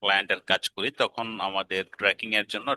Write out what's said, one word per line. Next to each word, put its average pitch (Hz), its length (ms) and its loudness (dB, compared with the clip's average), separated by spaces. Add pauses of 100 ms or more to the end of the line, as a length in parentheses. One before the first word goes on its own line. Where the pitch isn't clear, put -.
ক্লায়েন্টের 98 400 2
কাজ - 280 0
করি, 107 220 -4
তখন 113 500 -2
আমাদের 95 440 -2
ট্র্যাকিং 104 500 -2
এর 107 120 2
জন্য 120 300 -2